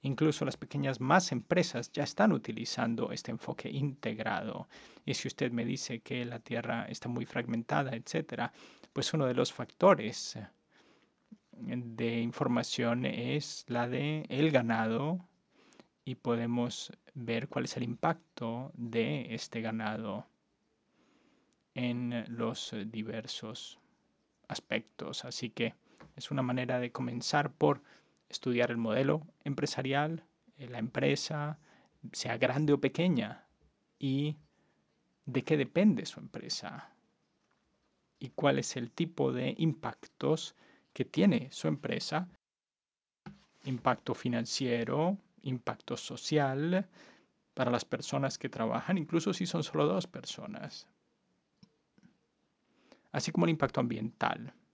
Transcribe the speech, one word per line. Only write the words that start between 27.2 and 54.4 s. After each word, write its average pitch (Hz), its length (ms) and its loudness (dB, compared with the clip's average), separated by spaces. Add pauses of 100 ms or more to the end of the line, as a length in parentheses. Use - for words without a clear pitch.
por 143 300 4 (460)
estudiar 120 420 2
el 120 60 0
modelo 131 500 2 (180)
empresarial, 139 800 0 (320)
eh, 127 120 -14
la 123 100 -8
empresa, 139 800 0 (540)
sea 120 260 -4
grande 143 340 4
o 143 80 6
pequeña, 143 640 2 (540)
y 143 380 0 (880)
de 127 180 -2
qué 160 120 4
depende 160 500 4
su - 140 -12
empresa, - 680 -10 (1300)
y 127 120 -10
cuál 135 280 2
es - 180 -4
el 120 140 -6
tipo 143 420 0
de 127 260 -2
impactos - 960 -2 (380)
que 131 120 -2
tiene 151 480 4
su - 160 -2
empresa, 156 600 -2 (1400)
impacto 127 500 0
financiero, 123 1040 0 (240)
impacto 123 540 -4
social, 147 920 0 (640)
para 123 160 2
las 120 140 2
personas 139 540 -2
que 135 100 -6
trabajan, 120 500 0
incluso 165 340 0
si 180 140 -2
son 170 160 0
solo 147 240 2
dos 180 200 2
personas, - 800 -12 (2250)
así 147 200 -2
como 170 140 6
el 165 40 6
impacto 143 300 2
ambiental. 117 760 -2 (200)